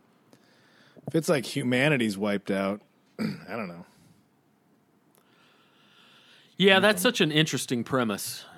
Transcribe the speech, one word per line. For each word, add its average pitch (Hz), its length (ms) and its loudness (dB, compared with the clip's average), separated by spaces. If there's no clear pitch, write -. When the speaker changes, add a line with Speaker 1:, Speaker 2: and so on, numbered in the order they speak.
Speaker 1:
if - 80 -6
it's 160 140 -2
like 147 180 0
humanity's 127 600 0
wiped 101 320 -4
out, 98 300 -2
<clears throat> - 200 -20
I - 360 -10
don't 214 120 -10
know. 85 160 -18
Speaker 2:
Yeah, 190 240 6
that's 202 200 4
Speaker 1:
Mm-hmm. - 80 -4
Speaker 2:
such 240 120 0
an 156 120 2
interesting 143 520 0
premise, 113 600 -4